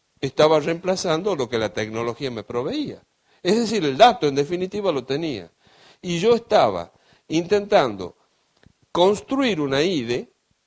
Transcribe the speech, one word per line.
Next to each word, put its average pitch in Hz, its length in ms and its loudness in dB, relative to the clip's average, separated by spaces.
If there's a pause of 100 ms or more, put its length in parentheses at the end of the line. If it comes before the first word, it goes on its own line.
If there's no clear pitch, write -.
(200)
estaba 151 400 4
reemplazando 175 760 -2
lo 131 120 -2
que 117 100 -4
la 110 140 -2
tecnología 117 600 -6
me 110 120 -10
proveía. 139 580 -6 (400)
Es 190 160 2
decir, 214 280 -2
el 135 120 -2
dato 214 300 6
en 139 80 0
definitiva 180 560 -4
lo 131 140 -4
tenía. 135 440 -6 (520)
Y 175 180 -4
yo 226 160 4
estaba 127 560 0 (360)
intentando 165 880 0 (720)
construir 202 720 0
una 139 200 0
ide 151 520 -4 (340)